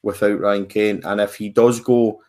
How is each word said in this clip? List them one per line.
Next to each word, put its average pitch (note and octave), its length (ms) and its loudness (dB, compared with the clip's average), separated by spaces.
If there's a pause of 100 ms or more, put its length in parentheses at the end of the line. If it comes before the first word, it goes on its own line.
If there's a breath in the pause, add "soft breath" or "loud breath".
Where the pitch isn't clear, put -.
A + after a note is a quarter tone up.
without G#2 360 -2
Ryan G2+ 280 -2
Kent. G#2 380 -2
And G2+ 160 -2
if G2+ 140 -2
he G#2 140 -10
does A#2 320 2
go, A#2 480 2